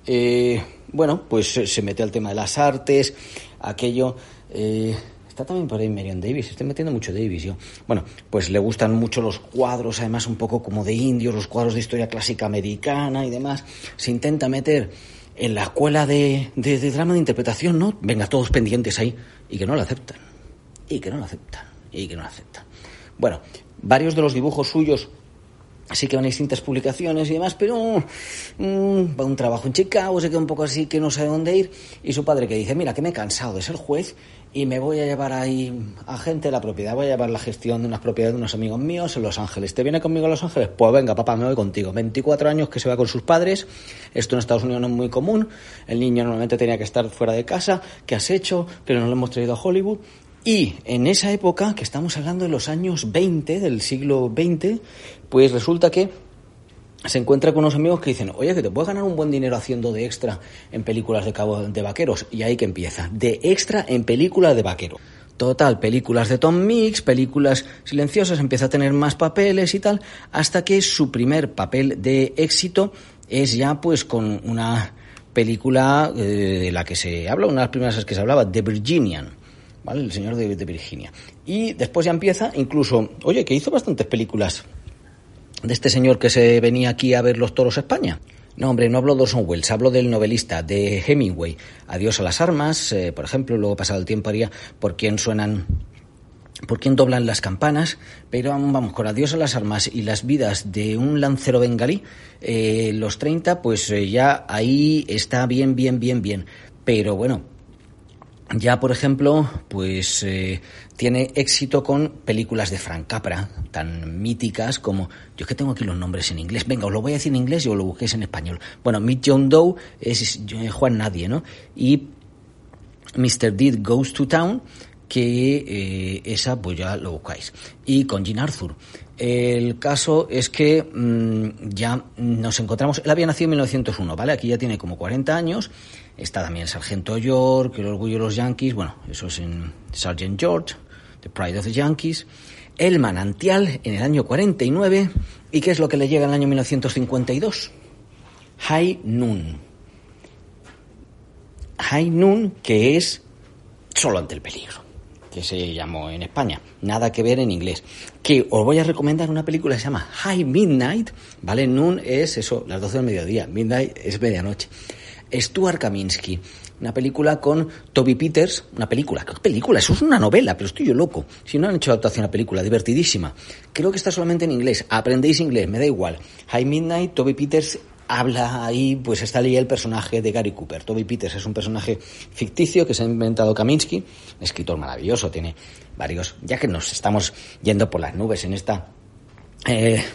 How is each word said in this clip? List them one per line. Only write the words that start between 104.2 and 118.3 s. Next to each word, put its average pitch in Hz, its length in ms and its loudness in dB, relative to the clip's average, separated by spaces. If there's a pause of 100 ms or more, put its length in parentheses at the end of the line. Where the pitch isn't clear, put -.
ahí 143 640 2
está 123 380 -2
bien, 131 280 2
bien, 127 240 2
bien, 123 220 0
bien. 95 240 -4 (400)
Pero 107 320 2
bueno, 113 360 -2 (1000)
ya, 120 260 2
por 127 120 0
ejemplo, 143 580 2 (180)
pues, 95 540 -2
eh, 95 400 -4 (340)
tiene 123 380 0
éxito 139 500 0
con 147 260 0 (160)
películas 110 440 -2
de 92 80 -4
Frank 82 300 -10
Capra, 98 420 -4 (220)
tan 82 500 -8
míticas 113 580 -2
como, 95 300 -2 (260)
yo - 80 -12
es - 40 -10
que - 80 -4
tengo 139 160 -2
aquí 113 120 -4
los 90 140 -2
nombres 90 320 -4
en 85 80 -6
inglés. 92 300 -6
Venga, 117 180 -2
os 101 80 0
lo 110 80 0
voy 139 120 -2
a - 20 0
decir 147 160 -2
en 131 60 2
inglés 139 280 0
y 120 40 0
os 104 60 2
lo 98 100 0
busquéis 92 280 -4
en 110 80 -4
español. 82 380 -8 (240)